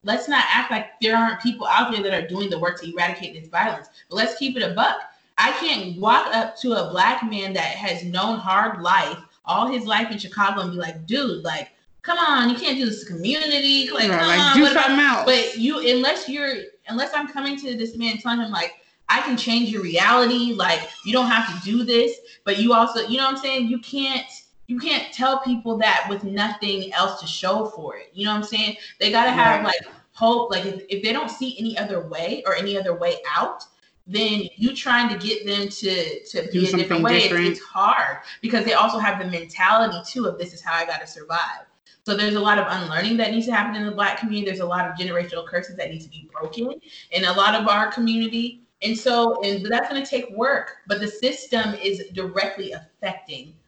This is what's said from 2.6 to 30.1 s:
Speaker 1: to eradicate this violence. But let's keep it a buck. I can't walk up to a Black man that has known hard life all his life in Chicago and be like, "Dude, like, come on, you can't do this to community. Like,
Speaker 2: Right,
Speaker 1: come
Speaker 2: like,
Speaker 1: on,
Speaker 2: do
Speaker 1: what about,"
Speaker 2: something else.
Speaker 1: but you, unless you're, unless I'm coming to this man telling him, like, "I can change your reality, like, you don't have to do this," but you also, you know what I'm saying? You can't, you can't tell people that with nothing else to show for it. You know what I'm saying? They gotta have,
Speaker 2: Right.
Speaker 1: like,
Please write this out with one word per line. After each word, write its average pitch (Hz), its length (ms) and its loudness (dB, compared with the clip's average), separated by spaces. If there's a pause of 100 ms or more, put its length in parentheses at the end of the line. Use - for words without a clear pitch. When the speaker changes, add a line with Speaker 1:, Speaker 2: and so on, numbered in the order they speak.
Speaker 1:
to 165 120 -12
eradicate 175 480 -4
this 156 80 -20
violence. 196 380 -2 (220)
But 180 80 -8
let's 226 200 0
keep 262 200 -4
it 233 80 -2
a 175 100 -2
buck. 220 220 2 (400)
I 240 160 4
can't 202 460 -4
walk 233 340 4
up 226 260 0
to 247 160 -2
a 170 180 -2
Black 226 360 2
man 196 260 -4
that 170 80 0 (120)
has 175 300 -6
known 190 340 -2
hard 190 420 0
life 170 380 2 (260)
all 202 220 2
his 247 180 -2
life 220 280 0
in 202 60 -6
Chicago 202 420 0
and 180 100 -4
be 175 60 -6
like, 165 300 -8
"Dude, 208 360 -2
like, 160 280 -6 (320)
come 339 160 -2
on, 269 320 4
you 247 60 2
can't 269 220 -2
do 254 80 0
this 208 140 -2
to - 120 -14
community. 277 760 0
Like, 214 200 2
Speaker 2:
Right, 175 100 4
Speaker 1:
come 165 80 4
Speaker 2:
like, 170 120 6
Speaker 1:
on, 285 160 6
Speaker 2:
do 294 60 10
Speaker 1:
what 285 100 8
about," 269 140 6
Speaker 2:
something 277 180 6
else. 247 200 4
Speaker 1:
but 240 340 2
you, 262 220 0 (160)
unless 285 320 0
you're, 277 260 -2 (320)
unless 262 280 -4
I'm 285 120 -2
coming 277 300 -6
to 254 200 -8
this 226 200 -6
man 226 220 -2
telling 233 240 -2
him, 214 100 -4
like, 175 220 -4 (340)
"I 240 140 4
can 262 140 0
change 233 340 0
your 208 120 -4
reality, 233 680 4
like, 170 360 0 (160)
you 202 80 -4
don't 247 140 4
have 226 260 2
to 175 120 -10
do 233 180 0
this," 233 300 4 (320)
but 202 140 0
you 233 140 4
also, 226 360 4
you 240 100 -2
know 269 60 0
what 269 100 2
I'm 269 80 -8
saying? 262 240 0
You 240 140 -2
can't, 269 460 -4 (420)
you 247 100 -4
can't 294 340 -2
tell 269 280 2
people 233 380 -2
that 208 300 2
with 202 140 -4
nothing 196 680 -2
else 190 280 0
to 165 60 -12
show 202 480 -2
for 156 220 -12
it. - 180 -18
You 196 120 -6
know 214 40 0
what 208 80 0
I'm 208 60 -2
saying? 214 320 -4 (240)
They 208 100 2
gotta 233 220 4
have, 226 320 4
Speaker 2:
Right. 190 180 0
Speaker 1:
like, - 120 -18 (180)